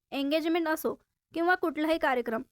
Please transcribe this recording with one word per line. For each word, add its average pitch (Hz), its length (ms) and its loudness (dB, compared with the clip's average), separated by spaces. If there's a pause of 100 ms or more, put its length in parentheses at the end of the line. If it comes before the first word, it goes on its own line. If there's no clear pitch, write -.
(100)
एंगेजमेंट 311 580 0
असो 311 260 -2 (400)
किंवा 339 200 4
कुठलाही 320 440 0
कार्यक्रम 247 540 0